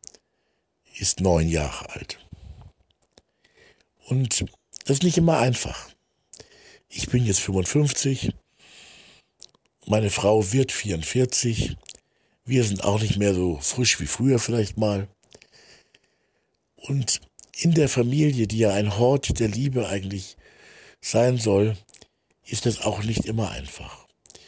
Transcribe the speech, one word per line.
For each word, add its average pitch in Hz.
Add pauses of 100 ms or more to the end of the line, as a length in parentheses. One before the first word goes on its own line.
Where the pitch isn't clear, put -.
(960)
ist -
neun 85
Jahre 76
alt. - (1900)
Und 131 (400)
das 139
ist -
nicht 180
immer 165
einfach. - (1000)
Ich -
bin 123
jetzt 101
fünfundfünfzig, 131 (1500)
meine 107
Frau 101
wird 131
vierundvierzig, 110 (680)
wir 123
sind 101
auch 104
nicht 98
mehr 101
so 90
frisch -
wie 80
früher 127
vielleicht 113
mal. 104 (1700)
Und - (360)
in 170
der 151
Familie, 127
die 110
ja 107
ein 101
Hort 131
der 113
Liebe 120
eigentlich 95 (640)
sein 123
soll, 107 (680)
ist -
das 110
auch 101
nicht 110
immer 113
einfach. - (400)